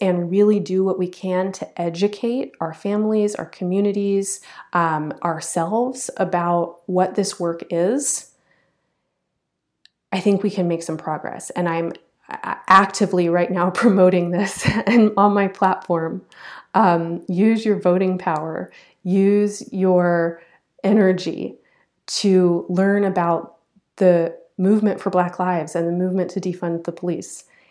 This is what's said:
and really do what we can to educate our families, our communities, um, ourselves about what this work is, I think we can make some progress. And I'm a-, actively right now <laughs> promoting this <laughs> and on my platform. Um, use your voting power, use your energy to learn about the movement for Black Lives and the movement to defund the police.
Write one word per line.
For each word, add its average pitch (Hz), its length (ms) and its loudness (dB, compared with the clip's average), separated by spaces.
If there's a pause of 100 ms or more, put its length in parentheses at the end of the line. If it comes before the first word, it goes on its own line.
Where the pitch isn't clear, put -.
and 175 300 0
really 208 280 4
do 185 240 -2
what 190 140 0
we 180 100 -2
can 185 440 -4
to - 300 -10
educate 208 760 -4
our 165 140 -6
families, 208 640 -2
our - 100 -8
communities, 196 960 -2 (320)
um, 156 400 0 (100)
ourselves 180 960 -4
about 170 680 -2
what 180 260 0
this - 260 -4
work 170 300 -4
is, 202 600 -2 (1800)
I 190 80 -4
think 196 220 2
we 208 80 -2
can 190 180 -2
make 165 140 -2
some 160 160 -8
progress. - 540 -8
And 175 180 -2
I'm 170 220 -2 (360)
a-, - 300 -8 (100)
actively 185 640 2
right 175 220 0
now 180 180 0
<laughs> 180 140 -2
promoting 185 480 4
this 190 340 -4 (120)
<laughs> - 100 -2
and 220 300 6
on 202 160 4
my 202 140 2
platform. 180 760 -2 (500)
Um, 170 540 2
use 214 360 2
your 208 160 0
voting 185 380 2
power, 160 540 -4 (320)
use 202 680 2
your 175 680 2 (420)
energy 185 760 2 (480)
to 180 600 2
learn 196 360 2
about 170 540 -2 (400)
the 170 380 4 (220)
movement 202 420 2
for - 100 -4
Black 180 300 0
Lives 175 360 -2
and 170 120 0
the 170 40 0
movement 180 400 -2
to - 100 -6
defund 170 420 -4
the 170 80 -6
police. - 540 -8 (260)